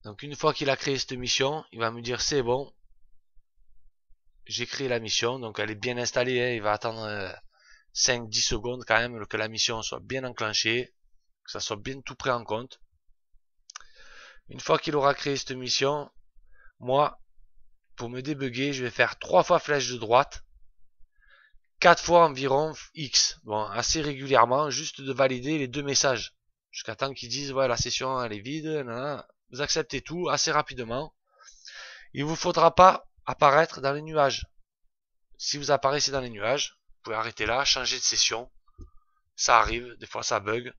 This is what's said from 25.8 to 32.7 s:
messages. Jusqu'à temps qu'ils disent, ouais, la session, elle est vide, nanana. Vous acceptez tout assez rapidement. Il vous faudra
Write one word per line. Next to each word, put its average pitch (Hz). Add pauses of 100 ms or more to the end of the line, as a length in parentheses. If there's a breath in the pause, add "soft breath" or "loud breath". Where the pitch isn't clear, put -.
messages. 131 (360)
Jusqu'à -
temps 139
qu'ils 123
disent, 135
ouais, 131
la 117
session, 131
elle 113
est 104
vide, 147
nanana. 135 (220)
Vous 123
acceptez 147
tout 170
assez 147
rapidement. 131 (1000 loud breath)
Il 135
vous 160
faudra 165